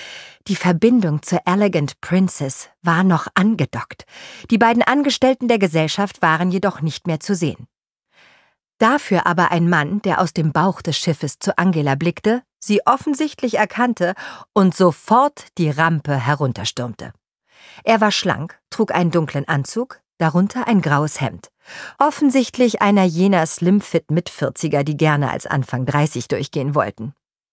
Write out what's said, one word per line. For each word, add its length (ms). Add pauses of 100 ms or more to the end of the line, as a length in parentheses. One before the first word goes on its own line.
(480)
Die 80
Verbindung 640
zur 240
Elegant 560
Princess 680 (100)
war 240
noch 300
angedockt. 720 (440)
Die 60
beiden 260
Angestellten 640
der 120
Gesellschaft 640
waren 280
jedoch 300
nicht 260
mehr 140
zu 140
sehen. 320 (1120)
Dafür 480
aber 260
ein 160
Mann, 320
der 220
aus 100
dem 200
Bauch 280
des 160
Schiffes 420
zu 200
Angela 380
blickte, 440 (180)
sie 280
offensichtlich 720
erkannte 560 (400)
und 200
sofort 720 (100)
die 100
Rampe 480
herunterstürmte. 960 (720)
Er 160
war 100
schlank, 480 (120)
trug 240
einen 160
dunklen 360
Anzug, 540 (160)
darunter 500
ein 140
graues 400
Hemd. 300 (480)
Offensichtlich 800
einer 240
jener 400
Slimfit 640
Mitvierziger, 720
die 140
gerne 340
als 160
Anfang 380
dreißig 440
durchgehen 460
wollten. 380 (400)